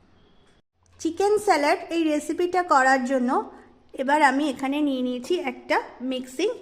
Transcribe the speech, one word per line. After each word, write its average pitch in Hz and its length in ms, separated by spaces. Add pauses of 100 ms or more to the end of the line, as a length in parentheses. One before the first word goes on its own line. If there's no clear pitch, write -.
(1000)
চিকেন 381 320 (120)
স্যালাড 330 340 (160)
এই 339 60 (100)
রেসিপিটা 349 500 (120)
করার 262 380
জন্য 254 200 (720)
এবার 285 180 (120)
আমি 269 120 (100)
এখানে 269 240 (100)
নিয়ে 254 200
নিয়েছি 247 260 (180)
একটা 294 260 (340)
মিক্সিং 262 380 (120)